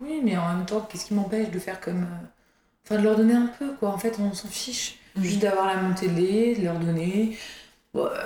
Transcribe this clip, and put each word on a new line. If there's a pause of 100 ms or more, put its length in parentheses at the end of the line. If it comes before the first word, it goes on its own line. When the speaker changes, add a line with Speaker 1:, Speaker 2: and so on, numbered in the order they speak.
Speaker 1:
oui,
mais
en
même
temps,
qu'est-ce
qui
m'empêche
de
faire
comme,
euh, (580)
enfin,
de
leur
donner
un (120)
peu,
quoi.
En
fait,
on
s'en
fiche. (180)
Speaker 2:
Mhm.
Speaker 1:
Juste
d'avoir
la
montée
de
lait,
de
leur
donner. » (580)
Bon,
euh, (160)